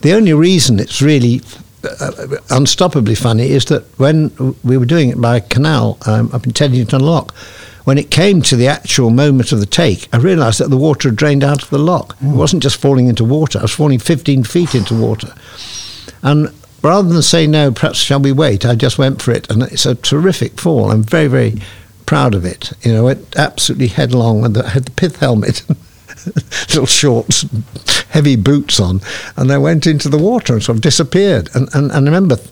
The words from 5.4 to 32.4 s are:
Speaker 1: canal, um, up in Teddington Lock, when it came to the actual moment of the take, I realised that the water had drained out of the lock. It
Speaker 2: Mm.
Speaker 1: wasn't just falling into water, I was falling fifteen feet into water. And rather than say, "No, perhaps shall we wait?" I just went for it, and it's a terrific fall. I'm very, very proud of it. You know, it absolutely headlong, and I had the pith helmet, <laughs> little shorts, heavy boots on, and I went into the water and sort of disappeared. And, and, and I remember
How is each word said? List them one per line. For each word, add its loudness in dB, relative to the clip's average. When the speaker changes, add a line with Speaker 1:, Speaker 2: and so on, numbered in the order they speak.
Speaker 1:
canal, 0
um, 0
up -6
in -4
Teddington 0
Lock, 0
when 2
it -4
came 2
to 0
the 2
actual 0
moment 2
of 0
the 0
take, 0
I 2
realised 2
that -2
the 2
water 0
had -2
drained 2
out 0
of -18
the -2
lock. -2
It -2
Speaker 2:
Mm. 0
Speaker 1:
wasn't 0
just -2
falling 2
into 0
water, 0
I -6
was -2
falling 0
fifteen 0
feet -2
into -2
water. -4
And 2
rather 2
than 2
say, 2
"No, 2
perhaps -2
shall 0
we 2
wait?" 0
I 2
just -2
went 0
for -2
it, -4
and 0
it's -4
a 0
terrific -2
fall. 0
I'm 2
very, 0
very 0
proud 0
of -2
it. -10
You 2
know, 2
it -6
absolutely -2
headlong, 0
and 0
I -4
had -2
the -16
pith -4
helmet, -2
<laughs> -8
little 0
shorts, 0
heavy 2
boots 0
on, 0
and 2
I 2
went 0
into 0
the 0
water 0
and 0
sort -2
of -2
disappeared. 0
And, -2
and, 0
and 2
I 2
remember 2